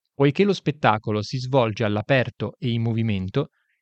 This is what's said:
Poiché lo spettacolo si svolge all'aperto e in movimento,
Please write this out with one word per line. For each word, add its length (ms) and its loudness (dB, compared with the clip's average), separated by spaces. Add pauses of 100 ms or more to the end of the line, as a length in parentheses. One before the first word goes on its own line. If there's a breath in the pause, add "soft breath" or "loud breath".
(120)
Poiché 320 2
lo 80 2
spettacolo 720 0
si 160 -6
svolge 460 0
all'aperto 760 -2
e 120 -4
in 120 -2
movimento, 680 -2 (340)